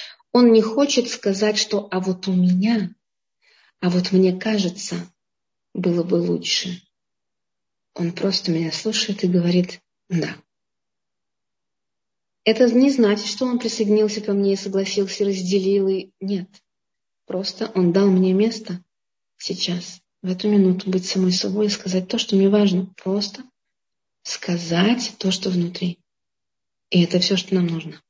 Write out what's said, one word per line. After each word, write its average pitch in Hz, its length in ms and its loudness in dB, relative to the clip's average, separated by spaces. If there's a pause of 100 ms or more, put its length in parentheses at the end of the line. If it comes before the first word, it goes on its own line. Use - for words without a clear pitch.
(320)
Он 240 200 6
не 220 100 8
хочет 262 480 0
сказать, 208 480 -2
что 202 340 -2
"а 185 80 -2
вот 185 280 -4
у 185 60 0
меня, 180 600 2 (880)
а 180 100 0
вот 180 220 0
мне 185 280 4
кажется, 196 560 -4 (800)
было 175 300 0
бы 175 120 0
лучше". 175 680 -4 (1120)
Он 170 160 -4
просто 190 400 -2
меня 165 200 -2
слушает - 520 -4
и 185 40 0
говорит 175 540 0 (280)
"да". 170 260 -2 (2000)
Это 226 280 4
не 262 180 4
значит, 208 360 2
что - 200 -4
он 247 140 -2
присоединился 214 600 0
ко 208 120 -4
мне 196 200 2
и 196 40 0
согласился, 196 680 -4
и 196 40 2
разделил, 190 600 0
и 190 320 -2
нет. 190 280 -6 (760)
Просто 196 500 -8
он 180 160 4
дал 196 180 4
мне 185 240 4
место 202 500 -2 (540)
сейчас, - 640 -8 (200)
в 185 80 -6
эту 185 200 -2
минуту 190 400 4
быть 185 160 -2
самой 185 260 0
собой 202 360 -2
и - 20 -2
сказать 185 380 -4
то, 240 100 -4
что - 180 -2
мне 196 140 4
важно. 196 380 2 (100)
Просто - 460 -6 (800)
сказать 175 960 -2
то, 190 140 -2
что - 180 -4
внутри. 175 500 -4 (880)
И 175 140 4
это 175 160 2
все, 190 180 0
что - 180 -2
нам 180 120 2
нужно. 160 420 -8